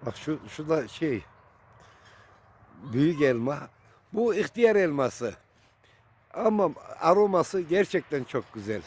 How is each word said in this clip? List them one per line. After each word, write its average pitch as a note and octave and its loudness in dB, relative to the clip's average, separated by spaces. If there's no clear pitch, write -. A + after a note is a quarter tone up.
Bak A2+ -8
şu, D3+ -6
şu D3+ -12
da D3+ 0
şey, C3 -4
büyük D3 2
elma. C3 0
Bu A3+ 0
ihtiyar A3 2
elması. C#3 0
Ama G#3+ 2
aroması F#3+ 4
gerçekten E3+ -2
çok - -8
güzel. G#2 -6